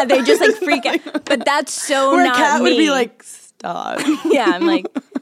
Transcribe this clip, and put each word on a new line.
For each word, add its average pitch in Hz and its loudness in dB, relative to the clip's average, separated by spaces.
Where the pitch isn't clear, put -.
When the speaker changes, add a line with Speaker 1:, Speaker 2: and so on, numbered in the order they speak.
Speaker 1:
ah." 277 4
Speaker 2:
they 262 4
just, - 2
like, - 2
Speaker 1:
<laughs> - -6
Speaker 2:
freak 285 -2
out. 294 -6
But 262 -2
that's 285 -2
so 269 0
Speaker 1:
Where 277 4
Speaker 2:
not 254 0
Speaker 1:
a - 2
cat 294 2
would 349 2
Speaker 2:
me. - 0
Speaker 1:
be 311 2
like, 262 -2
"Stop." - -10
<laughs> - -2
Speaker 2:
Yeah, 262 2
I'm 180 -4
like, 233 0